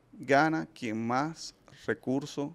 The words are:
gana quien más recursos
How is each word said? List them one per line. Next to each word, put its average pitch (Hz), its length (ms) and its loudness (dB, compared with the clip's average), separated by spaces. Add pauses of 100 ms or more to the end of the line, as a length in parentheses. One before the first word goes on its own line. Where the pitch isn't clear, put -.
(140)
gana 156 600 4
quien 113 320 -4
más 139 480 -4 (320)
recursos 143 680 -4